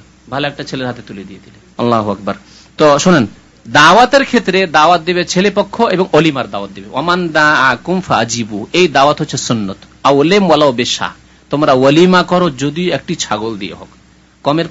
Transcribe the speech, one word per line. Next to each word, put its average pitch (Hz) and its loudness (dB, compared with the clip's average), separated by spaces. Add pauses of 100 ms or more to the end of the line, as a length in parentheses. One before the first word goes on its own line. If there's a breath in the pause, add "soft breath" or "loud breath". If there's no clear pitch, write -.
(300)
ভালো 143 -6
একটা 143 -10
ছেলের 131 -8
হাতে 120 -10
তুলে 98 -14
দিয়ে 95 -20
দিলেন। - -20 (160)
আল্লাহু 113 0
আকবার। 98 -6 (420 soft breath)
তো 147 4
শোনেন, 151 4 (400)
দাওয়াতের 202 4
ক্ষেত্রে 190 0
দাওয়াত 160 2
দিবে 175 -2
ছেলে 190 0
পক্ষ 202 -4
এবং 190 0
অলিমার 143 2
দাওয়াত 101 -10
দিবে। 101 -18
ওমান 170 -2
দাআকুম 151 0
ফাজিবু, 113 -4
এই 175 2
দাওয়াত 143 2
হচ্ছে 151 -8
সুন্নত। 104 -4 (260)
আও 139 4
ওলেম 180 2
ওয়ালাউ 151 2
বিশা, 113 -4 (360 soft breath)
তোমরা 147 0
ওলিমা 165 4
করো 180 0
যদি 147 -6
একটি 156 -6
ছাগল 107 -6
দিয়ে 92 -12
হোক, 90 -20 (560 soft breath)
কমের 156 -2